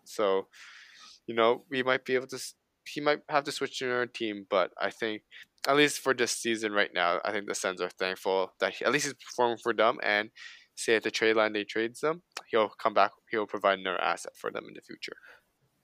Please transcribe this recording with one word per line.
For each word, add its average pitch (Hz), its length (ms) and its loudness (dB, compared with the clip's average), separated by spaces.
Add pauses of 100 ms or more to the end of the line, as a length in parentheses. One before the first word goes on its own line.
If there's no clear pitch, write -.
So, 98 440 0 (800)
you 117 80 -8
know, 117 340 4
we 131 140 -2
might 131 220 0
be 131 100 0
able 127 120 -2
to 131 80 -10
s-, - 200 -12 (320)
he 147 140 -8
might 147 280 0
have 147 160 2
to 147 60 -4
switch - 280 -6
to 135 60 -4
another 123 220 -2
team, 104 420 -8
but 92 300 2
I - 100 0
think 107 320 -6 (460)
at 139 80 4
least 147 240 4
for 131 140 0
this 123 180 0
season 110 400 -2
right 101 220 2
now, 87 320 2
I 104 60 -2
think 104 160 -4
the 101 60 -4
Sens 92 280 -4
are 90 80 -2
thankful 95 720 -2
that 98 140 0
he, - 120 -6
at 117 60 2
least 143 140 2
he's 135 80 -6
performing 120 480 -2
for 117 120 0
them, 107 280 2
and 104 280 0 (460)
say 117 200 2
at 107 80 2
the 110 80 -2
trade 110 240 4
line 107 180 4
they 104 120 -2
trades 117 340 -4
them, 160 220 -2 (280)
he'll 110 200 4
come - 240 -2
back, 101 180 6 (180)
he'll 107 160 -2
provide 98 320 2
another 92 240 -2
asset 85 340 -2
for - 160 -8
them - 160 -10
in 104 60 -18
the - 80 -20
future. - 360 -14 (680)